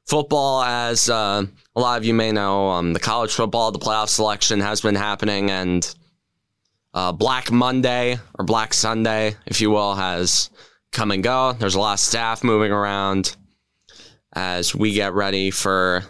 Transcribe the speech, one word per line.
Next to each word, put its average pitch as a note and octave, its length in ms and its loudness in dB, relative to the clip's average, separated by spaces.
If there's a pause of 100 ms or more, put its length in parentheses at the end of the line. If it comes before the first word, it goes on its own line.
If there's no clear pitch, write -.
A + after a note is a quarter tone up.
football. C#3+ 560 0
As, A#2+ 480 0
uh, G#2 360 0 (300)
a A#2 40 2
lot B2 180 2
of A2 60 -4
you A2+ 80 2
may A2 200 2
know, G2 380 2
um, F2 240 0
the E2+ 40 0
college A2+ 340 -2
football, A2+ 380 0
the G2+ 80 -6
playoff G#2+ 300 -2
selection G#2+ 500 0
has G2+ 220 -2
been G#2 160 0
happening, G2+ 560 -2
and, F#2 420 -2 (1000)
uh, F2+ 200 -2
Black B2+ 400 0
Monday, B2 680 2 (180)
or - 80 -6
Black A2 300 0
Sunday, A2 600 0 (100)
if - 140 -2
you G#2+ 100 4
will, G#2 240 2
has F2+ 560 -2 (400)
come G#2+ 220 -2
and F#2+ 100 0
go. C3 300 2
There's G#2 240 -2
a - 20 0
lot G#2 160 0
of G2 60 -2
staff A2+ 420 -2
moving G#2+ 300 2
around G2 640 -2 (960)
as F2+ 420 -4
we G#2 200 0
get G2 200 0
ready G2 380 0
for F#2 580 0